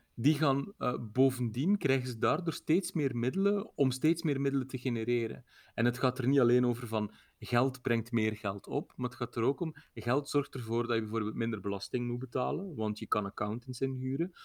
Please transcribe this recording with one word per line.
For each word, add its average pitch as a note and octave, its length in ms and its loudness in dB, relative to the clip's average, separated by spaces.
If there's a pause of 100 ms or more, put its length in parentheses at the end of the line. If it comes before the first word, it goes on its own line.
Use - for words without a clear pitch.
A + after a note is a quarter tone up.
(200)
die C#3 140 4
gaan, C#3 440 0
eh, B2+ 220 0
bovendien B2+ 800 2
krijgen C3 300 0
ze A#2+ 100 -8
daardoor D#3 360 0
steeds - 380 0
meer C3+ 260 0
middelen G3 600 0
om C3 140 4
steeds E3 320 0
meer C#3 180 0
middelen C#3 260 0
te C3 100 -6
genereren. A#2 680 -2 (280)
En A2+ 120 2
het A#2+ 120 2
gaat B2+ 200 0
er A#2+ 100 0
niet C#3 120 4
alleen B2 260 6
over A#2+ 220 -2
van G#2+ 240 -2 (280)
geld B2 420 0
brengt A#2 300 0
meer A2 260 2
geld G2+ 300 -6
op, - 280 -4
maar B2 140 -4
het - 80 -18
gaat - 180 -6
er A#2 80 0
ook C3+ 160 2
om, E3 140 -4 (200)
geld B2+ 360 0
zorgt C#3+ 240 0
ervoor A#2 340 -2
dat A#2 80 0
je A2+ 60 0
bijvoorbeeld G#2+ 340 -2
minder A2+ 260 -2
belasting G2+ 460 -4
moet A#2+ 120 -2
betalen, C3+ 560 -4
want G#2+ 240 -2
je G#2+ 80 -8
kan G#2 180 0
accountants G#2+ 560 -4
inhuren. C3+ 500 -2 (140)